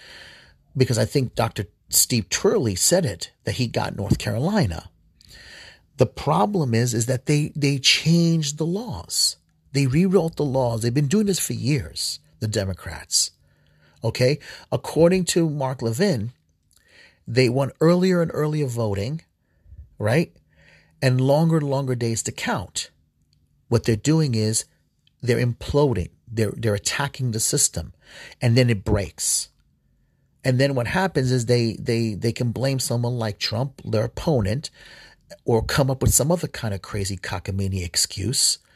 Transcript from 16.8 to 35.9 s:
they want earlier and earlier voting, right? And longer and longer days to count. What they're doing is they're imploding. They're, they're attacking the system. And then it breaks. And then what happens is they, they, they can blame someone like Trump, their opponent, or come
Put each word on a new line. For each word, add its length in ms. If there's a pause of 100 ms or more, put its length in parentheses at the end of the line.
they 220
want 320
earlier 400
and 120
earlier 340
voting, 540 (760)
right? 340 (720)
And 180
longer 380
and 120
longer 260
days 280
to 80
count. 600 (760)
What 180
they're 100
doing 400
is 300 (560)
they're 220
imploding. 680 (200)
They're, 240
they're 200
attacking 560
the 80
system. 540 (460)
And 160
then 140
it 160
breaks. 640 (920)
And 160
then 160
what 120
happens 440
is 160
they, 320
they, 340
they 180
can 200
blame 280
someone 380
like 220
Trump, 440
their 220
opponent, 640 (760)
or 180
come 300